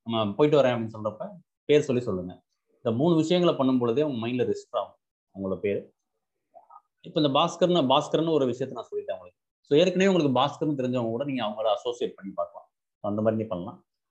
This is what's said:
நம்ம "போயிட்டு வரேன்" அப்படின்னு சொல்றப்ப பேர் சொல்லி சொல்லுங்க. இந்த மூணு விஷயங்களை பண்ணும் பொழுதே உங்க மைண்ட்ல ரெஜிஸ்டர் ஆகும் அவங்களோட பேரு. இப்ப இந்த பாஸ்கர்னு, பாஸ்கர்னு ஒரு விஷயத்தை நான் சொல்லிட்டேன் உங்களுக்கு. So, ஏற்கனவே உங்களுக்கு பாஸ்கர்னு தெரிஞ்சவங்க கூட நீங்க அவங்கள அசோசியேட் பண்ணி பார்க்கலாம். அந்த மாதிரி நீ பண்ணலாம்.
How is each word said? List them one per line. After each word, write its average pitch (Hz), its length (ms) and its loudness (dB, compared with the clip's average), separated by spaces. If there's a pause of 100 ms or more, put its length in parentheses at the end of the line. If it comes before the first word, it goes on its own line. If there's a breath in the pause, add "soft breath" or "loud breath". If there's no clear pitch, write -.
நம்ம 110 320 0
"போயிட்டு 151 280 6
வரேன்" 127 80 4
அப்படின்னு 113 220 -2
சொல்றப்ப 110 380 -8 (340)
பேர் 147 160 6
சொல்லி 120 220 0
சொல்லுங்க. 92 400 -6 (320)
இந்த 120 180 -2
மூணு 160 240 2
விஷயங்களை 165 400 2
பண்ணும் 131 220 2
பொழுதே 120 240 0
உங்க 120 240 -4
மைண்ட்ல 120 40 -4
ரெஜிஸ்டர் 117 480 -4
ஆகும் - 180 -8 (380)
அவங்களோட 95 240 -6
பேரு. 101 360 -6 (1040)
இப்ப 170 200 -4
இந்த 143 180 2
பாஸ்கர்னு, 165 640 2
பாஸ்கர்னு 160 280 -2
ஒரு 139 160 2
விஷயத்தை 120 360 -6
நான் - 20 -18
சொல்லிட்டேன் 101 280 -8
உங்களுக்கு. 90 280 -16 (200)
So, 147 180 2
ஏற்கனவே 185 380 4
உங்களுக்கு 135 240 2
பாஸ்கர்னு 143 340 -2
தெரிஞ்சவங்க 123 340 -2
கூட 117 160 -4
நீங்க 127 200 -4
அவங்கள 107 280 -2
அசோசியேட் 117 420 -4
பண்ணி 95 200 -14
பார்க்கலாம். - 340 -10 (320)
அந்த 104 220 -4
மாதிரி 110 200 0
நீ 110 60 -6
பண்ணலாம். 92 360 -10 (260)